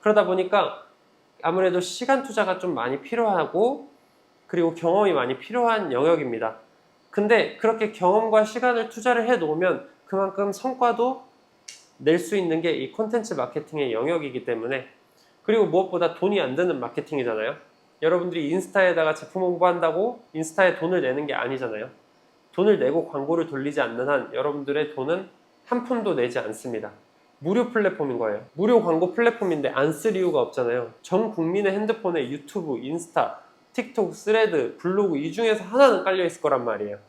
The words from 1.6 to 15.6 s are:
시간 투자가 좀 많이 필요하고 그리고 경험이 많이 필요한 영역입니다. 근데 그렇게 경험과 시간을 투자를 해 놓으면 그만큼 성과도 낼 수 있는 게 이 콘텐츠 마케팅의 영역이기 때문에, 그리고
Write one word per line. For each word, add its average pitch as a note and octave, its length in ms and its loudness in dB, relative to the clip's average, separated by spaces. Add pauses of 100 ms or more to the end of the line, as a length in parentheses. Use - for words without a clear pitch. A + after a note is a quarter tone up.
시간 B3+ 440 0
투자가 F#3+ 360 -2
좀 F3+ 160 -4
많이 B2+ 260 -4
필요하고 G#3+ 880 0 (560)
그리고 E3 300 0
경험이 F3+ 380 2
많이 C3 260 -2
필요한 A3 520 -2
영역입니다. B2 680 0 (520)
근데 G#3+ 480 2
그렇게 A3 340 0
경험과 G#3+ 540 4
시간을 A#3 440 -2
투자를 A#3 380 0
해 A#3+ 100 4
놓으면 E3 520 0 (160)
그만큼 G3 460 -2
성과도 B3+ 720 0 (760)
낼 D#3 220 4
수 F3 160 -4
있는 E3 260 0
게 E3+ 140 0
이 C3 160 -6
콘텐츠 A3 420 -4
마케팅의 C#3 600 -4
영역이기 C3+ 500 -2
때문에, B2 420 -4 (580)
그리고 G#3+ 220 4